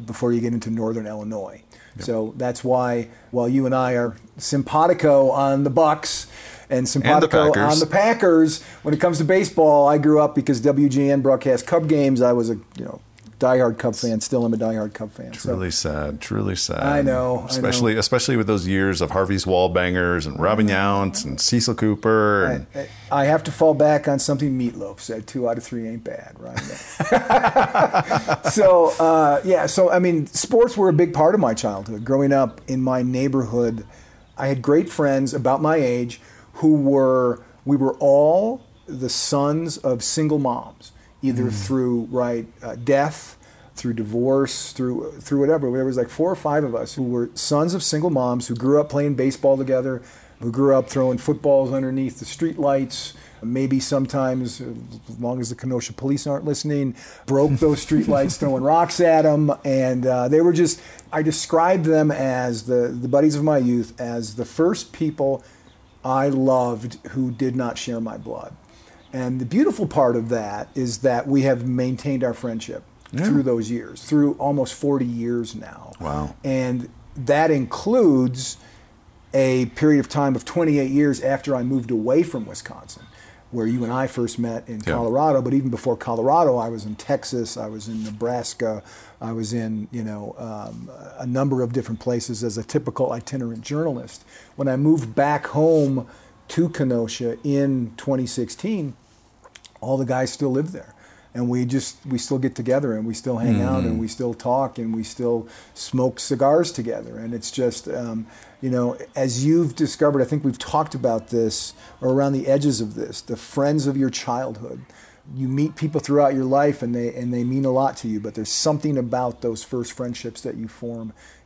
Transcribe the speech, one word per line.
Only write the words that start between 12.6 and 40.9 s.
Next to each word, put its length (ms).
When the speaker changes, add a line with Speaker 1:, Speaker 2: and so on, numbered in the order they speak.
Speaker 1:
you 60
know, 160
diehard 380
Cub 180
fan. 240
Still 240
am 100
a 20
diehard 380
Cub 180
fan. 220
So 160
Speaker 2:
Truly 200
sad, 500
truly 360
sad. 260
Speaker 1:
I 200
know, 360
I 40
know. 80
Speaker 2:
Especially, 460
especially 400
with 100
those 200
years 360
of 80
Harvey's 340
Wallbangers 840
and 140
Robin 280
Yount 580
and 120
Cecil 360
Cooper 720
and 280
Speaker 1:
I, 40
I, 440
I 40
have 180
to 80
fall 220
back 340
on 120
something 380
Meatloaf 420
said, 260
"Two 220
out 100
of 60
three 220
ain't 180
bad," 340
right? 200
<laughs> 1900
So, 500
uh, 440
yeah, 220
so, 240
I 80
mean, 280
sports 500
were 120
a 40
big 200
part 220
of 60
my 140
childhood. 500
Growing 280
up 360
in 140
my 200
neighborhood, 840
I 120
had 140
great 280
friends 440
about 280
my 140
age 440
who 220
were, 640
we 120
were 180
all 680
the 220
sons 680
of 260
single 340
moms, 540